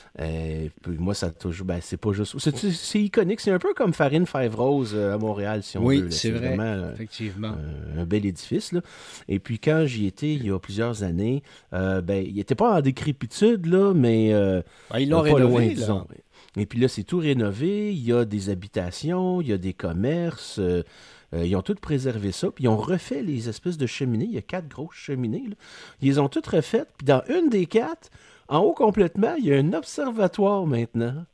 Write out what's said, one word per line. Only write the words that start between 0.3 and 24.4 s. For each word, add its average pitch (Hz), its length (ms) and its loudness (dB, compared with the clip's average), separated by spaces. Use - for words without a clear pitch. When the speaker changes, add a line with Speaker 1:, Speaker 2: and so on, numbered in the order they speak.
Speaker 1:
puis 87 160 -6
moi, 90 160 -2
ça 92 140 -4
a - 20 -2
toujours, 90 360 -8
ben, 87 160 -2
c'est - 160 -10
pas 107 160 -2
juste, 104 260 -4
c'est, 139 180 -2
c'est, 202 140 -2
c'est 208 300 -2
iconique. 202 400 0
C'est 202 100 2
un 185 80 4
peu 381 140 -2
comme 196 200 2
Farine 156 320 4
Five 123 300 -2
Rose, 123 380 2
euh, 101 200 0
à 107 40 0
Montréal, 107 460 -2
si - 140 -10
on 107 80 2
Speaker 2:
Oui, 135 140 4
Speaker 1:
veut, 90 60 0
là. 85 60 -6
Speaker 2:
c'est 76 60 -4
Speaker 1:
C'est 113 140 -2
Speaker 2:
vrai, 117 180 -2
Speaker 1:
vraiment, 98 140 -2
euh, 98 300 -4
Speaker 2:
effectivement. 107 640 -8
Speaker 1:
euh, 73 440 -8
un 85 40 -2
bel 101 200 0
édifice, - 480 -4
là. 175 80 -2
Et 98 100 0
puis 113 200 -6
quand 156 260 2
j'y 117 200 -2
étais 147 280 -2
il 135 120 -2
y 98 60 0
a 95 80 0
plusieurs 107 440 -4
années, 104 400 0
euh, 95 280 0
ben, 95 240 0
il 98 140 -8
était 113 160 -2
pas 214 220 4
en 151 40 2
décrépitude, 156 840 0
là, 190 260 4
mais, 113 400 6
euh, 95 280 4
Speaker 2:
Ah, 117 100 -2
ils 139 100 2
l'ont 160 160 4
Speaker 1:
euh, 151 40 4
pas 151 60 8
Speaker 2:
rénové, 127 180 8
Speaker 1:
loin, 120 140 6
Speaker 2:
là. 107 60 2
Speaker 1:
disons. 104 340 -2
Et 101 80 0
puis 120 140 -4
là, 127 80 4
c'est 110 160 -4
tout 175 140 -4
rénové. 151 760 0
Il 165 100 -4
y 117 120 2
a 120 100 4
des 101 260 -4
habitations, 147 920 -4
il 139 80 -4
y - 20 2
a 98 60 0
des 92 160 -4
commerces. 135 840 -4
Euh, 90 240 0
euh, 85 120 -2
ils 90 120 0
ont 92 40 -2
tout 208 140 -2
préservé 127 560 -4
ça. 185 180 -4
Puis - 140 -12
ils 123 60 4
ont 110 80 4
refait 185 440 -2
les 127 280 -4
espèces 170 280 -6
de 139 100 -2
cheminées. 120 360 -2
Il 233 120 -4
y - 20 -4
a 104 40 -6